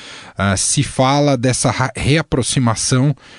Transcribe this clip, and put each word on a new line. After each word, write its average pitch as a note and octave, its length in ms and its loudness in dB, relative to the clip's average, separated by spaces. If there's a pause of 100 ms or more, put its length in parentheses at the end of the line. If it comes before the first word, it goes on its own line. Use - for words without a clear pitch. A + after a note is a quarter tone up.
(380)
ah, G2 180 2
se - 280 0
fala C#3 520 2
dessa B2 360 0
ra-, C3 240 -2
reaproximação C3+ 1200 0 (240)